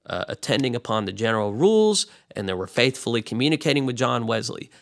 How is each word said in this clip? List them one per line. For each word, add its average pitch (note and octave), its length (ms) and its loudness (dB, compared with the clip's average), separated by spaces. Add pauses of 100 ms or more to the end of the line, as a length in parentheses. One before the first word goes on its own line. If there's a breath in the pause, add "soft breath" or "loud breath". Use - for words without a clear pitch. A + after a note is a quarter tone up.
uh, F#2 220 -6
attending B2+ 480 -2
upon A2 300 -2
the G2 60 -6
general G#2+ 420 0
rules G#3+ 520 4 (300 loud breath)
and G2+ 120 -6
they F#2+ 60 -2
were F#2 140 -6
faithfully A#2+ 540 0
communicating C#3 640 0
with B2 120 -4
John B2 300 0
Wesley, A2+ 420 -4 (120 soft breath)